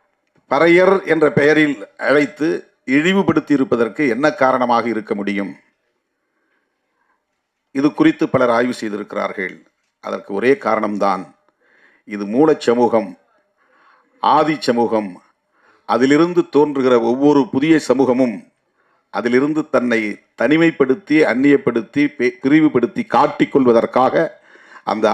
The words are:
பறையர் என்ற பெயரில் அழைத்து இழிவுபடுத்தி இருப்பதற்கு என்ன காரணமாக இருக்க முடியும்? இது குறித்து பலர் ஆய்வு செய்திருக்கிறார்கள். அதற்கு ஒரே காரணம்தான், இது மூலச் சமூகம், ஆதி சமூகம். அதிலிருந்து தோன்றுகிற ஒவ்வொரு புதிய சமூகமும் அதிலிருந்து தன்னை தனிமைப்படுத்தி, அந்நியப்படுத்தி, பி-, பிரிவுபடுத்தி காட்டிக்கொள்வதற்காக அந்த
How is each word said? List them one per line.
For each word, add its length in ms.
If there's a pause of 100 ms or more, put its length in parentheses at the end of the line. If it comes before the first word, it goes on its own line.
(520)
பறையர் 440 (100)
என்ற 260
பெயரில் 440 (220)
அழைத்து 500 (400)
இழிவுபடுத்தி 640
இருப்பதற்கு 540
என்ன 260
காரணமாக 560
இருக்க 260
முடியும்? 360 (2250)
இது 180
குறித்து 340
பலர் 280
ஆய்வு 180
செய்திருக்கிறார்கள். 800 (480)
அதற்கு 300
ஒரே 200
காரணம்தான், 720 (840)
இது 180
மூலச் 420
சமூகம், 420 (1120)
ஆதி 360
சமூகம். 520 (760)
அதிலிருந்து 600
தோன்றுகிற 520
ஒவ்வொரு 480
புதிய 300
சமூகமும் 560 (800)
அதிலிருந்து 560
தன்னை 300 (380)
தனிமைப்படுத்தி, 840
அந்நியப்படுத்தி, 840
பி-, 340
பிரிவுபடுத்தி 680
காட்டிக்கொள்வதற்காக 1120 (600)
அந்த 300